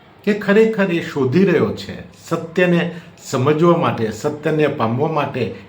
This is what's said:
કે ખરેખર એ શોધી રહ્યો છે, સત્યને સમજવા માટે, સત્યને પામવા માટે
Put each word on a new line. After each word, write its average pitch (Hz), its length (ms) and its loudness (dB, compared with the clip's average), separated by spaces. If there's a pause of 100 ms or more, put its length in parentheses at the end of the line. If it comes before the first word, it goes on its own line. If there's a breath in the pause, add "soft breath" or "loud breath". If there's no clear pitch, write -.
(240)
કે 208 100 0
ખરેખર 202 600 2
એ 165 100 -2
શોધી 143 420 2
રહ્યો 120 300 2
છે, - 420 -14 (120)
સત્યને 170 720 0 (220 loud breath)
સમજવા 151 540 2
માટે, 113 340 -2
સત્યને 151 560 -2
પામવા 127 440 -2
માટે 131 440 -4 (140 loud breath)